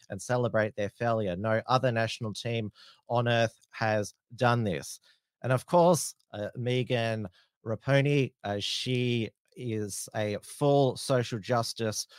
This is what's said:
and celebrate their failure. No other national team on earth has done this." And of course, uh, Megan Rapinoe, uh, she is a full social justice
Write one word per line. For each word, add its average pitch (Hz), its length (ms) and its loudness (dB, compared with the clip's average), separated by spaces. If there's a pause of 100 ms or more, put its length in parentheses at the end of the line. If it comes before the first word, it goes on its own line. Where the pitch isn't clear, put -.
and 95 100 -10
celebrate 110 560 0
their 101 140 -2
failure. 110 460 -2
No 110 320 0
other 123 240 2
national 113 420 -2
team 117 380 -6 (360)
on 120 200 0
earth 117 320 2 (100)
has 107 460 -2 (200)
done 120 280 2
this." 78 360 -4 (440)
And 123 100 0
of - 140 -2
course, 175 480 4 (180)
uh, 104 220 -6
Megan 120 720 -2 (360)
Rapinoe, 139 720 2 (100)
uh, 101 160 -2
she 120 720 -2 (260)
is 110 600 -6
a 107 260 -2
full 143 560 2
social 123 400 -2
justice 113 720 -2 (120)